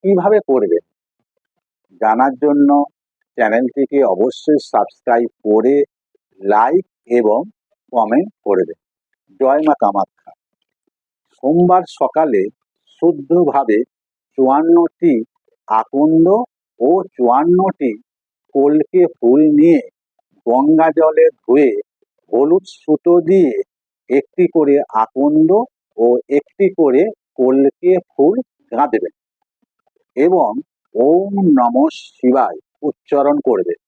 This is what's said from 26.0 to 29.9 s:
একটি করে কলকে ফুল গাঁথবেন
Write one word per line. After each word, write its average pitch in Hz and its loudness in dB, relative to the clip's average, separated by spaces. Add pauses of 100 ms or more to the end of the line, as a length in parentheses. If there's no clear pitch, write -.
একটি - -4 (120)
করে 139 2 (380)
কলকে 139 0 (200)
ফুল 160 0 (360)
গাঁথবেন 113 -4 (1040)